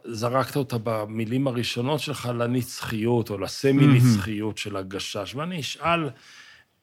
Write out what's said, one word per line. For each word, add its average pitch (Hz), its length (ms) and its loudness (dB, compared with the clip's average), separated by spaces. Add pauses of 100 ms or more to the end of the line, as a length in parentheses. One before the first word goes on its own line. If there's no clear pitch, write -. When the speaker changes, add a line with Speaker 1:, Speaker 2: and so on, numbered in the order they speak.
Speaker 1:
זרקת 120 500 -2
אותה 127 280 -2
במילים 113 640 -2
הראשונות 120 520 -2
שלך, 123 340 -6
לנצחיות 120 960 0
או 101 80 -6
לסמי-נצחיות 120 1080 4
Speaker 2:
מהמם. 101 120 -6
Speaker 1:
של 101 200 -6
הגשש. 95 580 -8
ואני 170 240 -6
אשאל, 156 500 -2 (720)